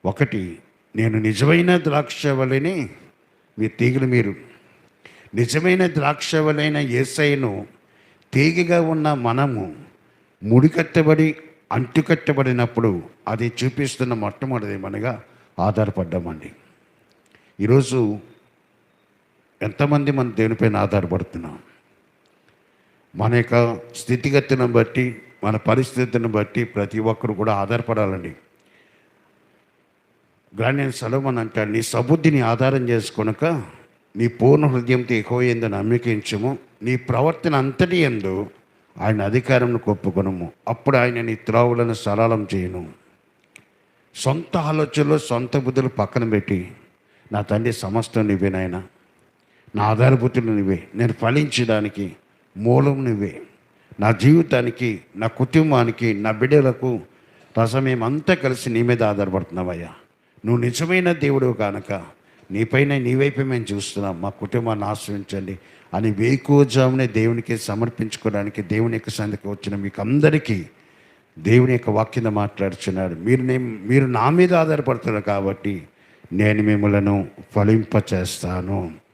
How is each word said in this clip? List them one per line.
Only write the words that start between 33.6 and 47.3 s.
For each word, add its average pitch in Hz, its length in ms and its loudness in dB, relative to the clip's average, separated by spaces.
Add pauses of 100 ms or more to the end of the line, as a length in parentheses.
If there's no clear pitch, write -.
నీ 117 120 0
పూర్ణ 143 380 4
హృదయంతో 123 480 0
యెహోవా 120 280 -2
యందు 117 240 0
నమ్మకించుము, 110 920 -2 (240)
నీ 123 140 0
ప్రవర్తన 139 580 0
అంతటి 139 420 0
యందు 104 540 -2 (500)
ఆయన 107 220 0
అధికారమును 120 560 0
కొప్పుకొనుము, 95 760 -2 (160)
అప్పుడు 135 280 0
ఆయన 120 240 2
నీ 117 140 -4
త్రోవలను 120 600 2
సరళం 110 600 0
చేయును." 90 520 -8 (1080)
సొంత 156 420 -4
ఆలోచనలు, 151 640 0
సొంత 123 380 -4
బుద్ధులు 127 320 0
పక్కన 113 420 -2
పెట్టి, 98 420 -2 (600)